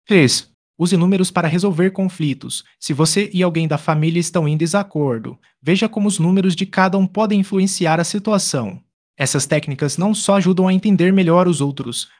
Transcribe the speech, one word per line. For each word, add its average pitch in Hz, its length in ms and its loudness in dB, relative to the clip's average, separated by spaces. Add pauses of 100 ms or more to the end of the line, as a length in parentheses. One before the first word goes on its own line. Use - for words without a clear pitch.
Três. 160 420 2 (280)
Use 180 200 0
números 185 340 2
para 170 160 -2
resolver 180 440 0
conflitos. 156 720 -6 (160)
Se - 140 -6
você 160 400 0
e 180 80 0
alguém 165 260 0
da 151 100 0
família 160 420 0
estão 165 280 -2
em 151 100 0
desacordo, 147 800 -4 (240)
veja 190 260 0
como 208 200 -2
os 190 120 -2
números 185 360 2
de 190 100 -4
cada 190 320 0
um 190 100 2
podem 208 320 0
influenciar 190 600 0
a 175 40 0
situação. 175 760 -4 (380)
Essas 135 280 -2
técnicas 147 520 -4
não 202 160 0
só 202 220 0
ajudam 185 320 2
a 190 60 2
entender 185 400 2
melhor 180 340 4
os 151 140 0
outros, 139 480 -6 (100)